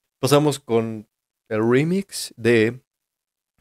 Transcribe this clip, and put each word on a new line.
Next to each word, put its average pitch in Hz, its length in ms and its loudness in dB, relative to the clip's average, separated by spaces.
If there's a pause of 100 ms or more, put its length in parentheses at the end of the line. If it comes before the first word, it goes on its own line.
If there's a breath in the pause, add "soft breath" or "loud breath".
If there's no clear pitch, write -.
(200)
Pasamos 143 400 2
con 113 480 -4 (400)
el 107 200 -4
remix 160 680 -2
de 117 460 2 (800)